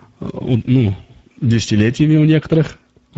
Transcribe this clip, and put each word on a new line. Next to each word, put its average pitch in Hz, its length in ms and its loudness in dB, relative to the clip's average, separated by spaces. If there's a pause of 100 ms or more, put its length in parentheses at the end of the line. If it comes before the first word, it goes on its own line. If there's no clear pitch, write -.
(200)
у, - 440 -4
ну, 120 320 0 (440)
десятилетиями 117 760 0
у 151 80 4
некоторых, 156 540 0 (400)